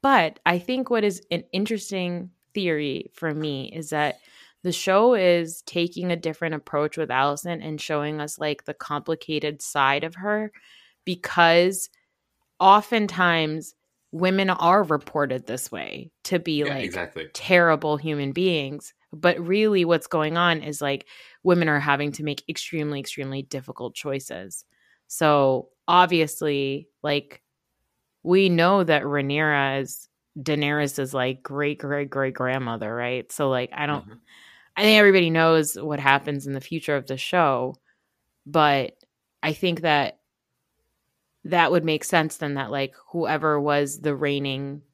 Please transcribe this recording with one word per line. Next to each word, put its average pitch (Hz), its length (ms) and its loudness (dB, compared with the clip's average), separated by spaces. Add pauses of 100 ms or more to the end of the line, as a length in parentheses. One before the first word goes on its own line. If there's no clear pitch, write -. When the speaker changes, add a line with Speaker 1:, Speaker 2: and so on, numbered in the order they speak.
Speaker 1:
But 220 420 2
I 175 140 2
think 254 320 -4
what 220 140 2
is 185 260 -2
an 170 220 -4
interesting 185 800 -4 (240)
theory 151 600 -2
for 160 180 -4
me 147 400 -6
is 160 180 -12
that 151 260 -2 (480)
the 180 80 -2
show 214 420 4
is 175 480 2
taking 175 480 -4
a 170 60 0
different 160 400 -4
approach 147 400 -4
with 156 140 -4
Alicent 143 540 -2
and 156 160 -8
showing 151 400 -4
us, 147 160 -8
like, 151 280 -4
the 147 100 -10
complicated 151 880 -6
side 139 400 0
of 165 140 -8
her, 214 340 -4 (540)
because 175 840 2 (760)
oftentimes 175 1120 4 (380)
women 185 380 0
are 180 340 4
reported 143 640 -2
this 127 260 -8
way - 380 -12 (140)
to 180 140 -2
be, 170 220 -2
Speaker 2:
Yeah, 143 140 -2
Speaker 1:
like, 131 100 -6
Speaker 2:
exactly. 87 500 -10
Speaker 1:
terrible 165 600 2
human 143 360 -4
beings. 147 600 -4 (180)
But 165 280 0
really 196 440 2
what's 165 220 2
going 156 300 -2
on 170 260 0
is, 147 180 -10
like, 139 260 -4 (360)
women 175 260 4
are 147 120 2
having 143 320 0
to 151 120 -10
make 143 240 -6
extremely, 151 520 -6
extremely 135 420 -8
difficult 131 520 -10
choices. 131 680 -10 (440)
So 139 600 2 (200)
obviously, 156 1000 2 (140)
like, 143 400 -4 (800)
we 190 260 4
know 175 360 4
that 151 180 2
Rhaenyra 143 800 0
is - 260 -14 (300)
Daenerys's, 143 720 -2
like, 131 300 -2
great, 147 360 -4
great, 143 320 -4
great 135 240 -2
grandmother, 120 600 -4
right? 123 380 -6
So, 143 180 -2
like, 127 240 -2
I 147 120 -6
don't, 143 180 -4
Speaker 2:
Mm-hmm. 107 80 -20 (600)
Speaker 1:
I 196 100 -2
think 214 140 6
everybody 190 300 6
knows 165 460 2
what 147 260 -8
happens 139 460 2
in 139 80 -6
the 135 60 -8
future 151 360 -4
of 131 100 -6
the 135 120 -6
show, 135 560 0 (720)
but 143 500 2 (460)
I - 100 -2
think 170 300 -2
that 147 360 0 (1300)
that 165 280 2
would 165 120 4
make 156 200 0
sense 160 340 0
then 143 160 -4
that, 131 160 -4
like, 135 240 -4 (160)
whoever 151 500 0
was 143 400 0
the 147 160 0
reigning 139 640 -4 (140)